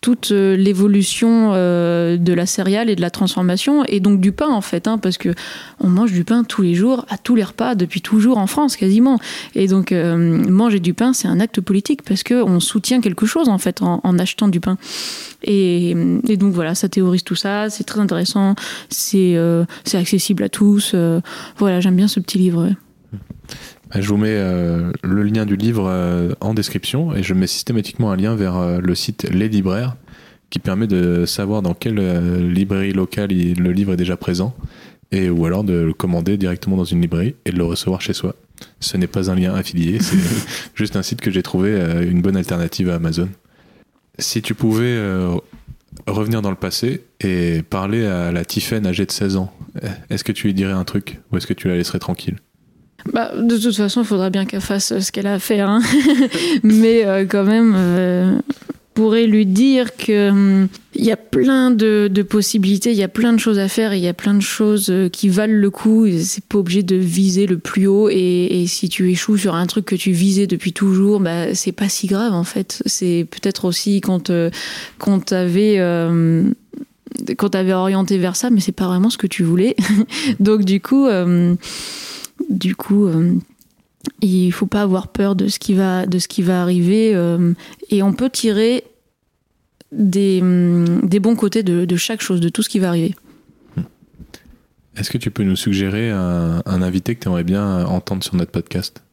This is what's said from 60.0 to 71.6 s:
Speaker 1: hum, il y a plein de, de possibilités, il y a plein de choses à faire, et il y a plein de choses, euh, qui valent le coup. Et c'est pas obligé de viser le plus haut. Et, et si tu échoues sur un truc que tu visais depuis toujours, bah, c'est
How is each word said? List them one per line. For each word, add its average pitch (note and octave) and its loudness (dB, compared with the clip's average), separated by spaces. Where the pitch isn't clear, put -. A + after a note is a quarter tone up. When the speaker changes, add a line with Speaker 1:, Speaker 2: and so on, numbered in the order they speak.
Speaker 1:
hum, G3 4
il - 0
y A3 4
a G#3+ 0
plein C4 2
de, G#3+ 2
de G3+ 2
possibilités, G3 0
il A3+ 2
y G3 0
a F#3 -4
plein A#3 0
de A3+ 4
choses G#3+ 0
à F#3+ -2
faire, A3 -2
et G3 0
il F3 -2
y F3 0
a F3 -2
plein G3+ 0
de G3+ 4
choses, G#3 0
euh, F#3 2
qui G3 -2
valent G#3+ 2
le G3+ 4
coup. A3 2
Et F3 2
c'est F#3 -4
pas - 0
obligé F#3 0
de F#3 0
viser F#3 2
le F#3 0
plus F#3+ 0
haut. G3+ 4
Et, F3+ 2
et F3 0
si F3+ -4
tu F#3 0
échoues G3 0
sur F#3+ 0
un F3 0
truc F#3+ -4
que F#3+ -2
tu F#3+ -2
visais F#3+ 2
depuis F3 -2
toujours, G3 2
bah, E3+ -2
c'est F#3+ -4